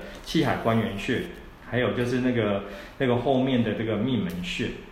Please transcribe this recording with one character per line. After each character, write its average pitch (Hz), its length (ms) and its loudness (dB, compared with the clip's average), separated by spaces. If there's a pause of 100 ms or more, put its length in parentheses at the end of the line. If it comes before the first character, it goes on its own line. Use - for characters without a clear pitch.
(220)
气 156 220 2
海 101 120 2
关 113 220 2
元 101 200 0
穴， 101 260 -2 (460)
还 117 80 0
有 113 140 2
就 123 120 0
是 123 160 0
那 127 120 2
个， 104 320 2 (340)
那 139 80 2
个 120 100 4
后 127 220 2
面 127 240 4
的 107 120 0
这 117 100 -2
个 110 120 0
命 113 260 0
门 87 80 -2 (120)
穴。 - 260 -4 (240)